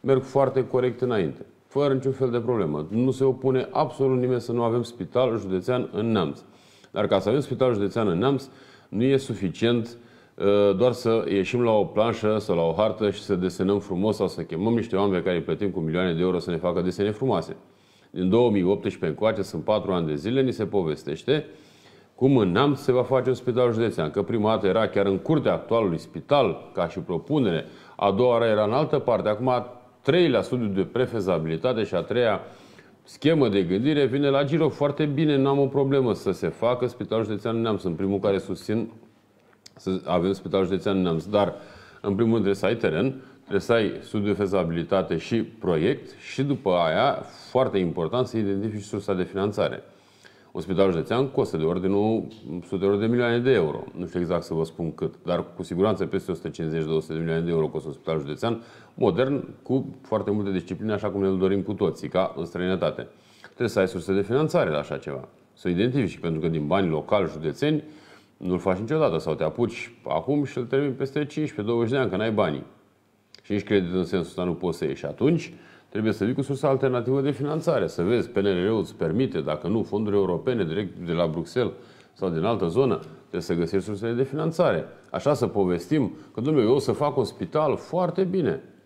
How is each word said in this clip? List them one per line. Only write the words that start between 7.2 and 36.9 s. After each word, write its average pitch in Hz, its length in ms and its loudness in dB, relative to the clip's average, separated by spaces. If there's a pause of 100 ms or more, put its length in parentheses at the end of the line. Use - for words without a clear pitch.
avem 135 120 4
spital 127 320 2
județean 101 360 0
în 85 100 2
Neamț, 131 300 0 (400)
nu 107 140 -2
e 135 140 4
suficient, 113 800 -2 (380)
uh, 101 420 4
doar 120 160 4
să 113 360 0
ieșim 98 340 2
la 117 80 4
o 107 140 4
planșă 107 540 2
sau 92 180 0
la 85 60 2
o 82 140 2
hartă 107 340 2
și 95 120 -10
să 101 120 0
desenăm 92 440 0
frumos 98 380 -2
sau 95 120 0
să 85 140 -6
chemăm 95 320 -2
niște 101 220 -2
oameni 98 200 2
pe 85 60 0
care 90 140 0
îi 82 60 -2
plătim 87 280 -2
cu 87 100 -4
milioane 85 340 0
de 82 60 -2
euro 90 180 2
să 85 120 -6
ne 85 60 -2
facă 87 240 -2
desene 95 300 -2
frumoase. 107 460 -2 (540)
Din 90 180 -2
două 117 220 6
mii 101 120 2
optsprezece 95 440 0
încoace 101 360 -2
sunt 80 220 -6
patru 101 280 0
ani 87 140 0
de 76 80 -2
zile, 113 280 0
ni 123 100 0
se 107 140 -4
povestește 82 800 -2 (680)
cum 135 220 4
în 95 160 4
Neamț 135 260 2
se - 140 0
va 127 100 4
face 127 260 0
un 131 60 2
spital 120 380 2
județean, 110 380 0
că 101 120 0
prima 110 280 0
dată 104 160 2
era 98 220 4
chiar 98 180 2
în 98 120 2
curtea 127 340 0
actualului 92 460 0
spital, - 760 0
ca 87 140 0
și 92 100 -8
propunere, 90 640 0 (320)
a 101 140 2
doua 123 200 4
oară 117 140 4
era 107 200 2
în 104 80 0
altă 147 260 0
parte, 110 300 0
acum 110 200 0
a 123 180 0 (340)
treilea 139 420 4
studiu 120 240 -2
de 95 160 2
prefezabilitate 95 1000 0
și - 100 -4
a 85 60 2
treia 107 400 0 (600)
schemă 143 460 2
de 98 140 4
gândire 127 420 2
vine 139 240 2
la 139 160 4
giro. 151 240 2
Foarte 143 360 0
bine, 147 320 2
n-am 139 220 4
o 139 80 4
problemă 135 480 2
să - 160 -2
se 87 180 -2
facă 123 380 0
spital 110 380 -4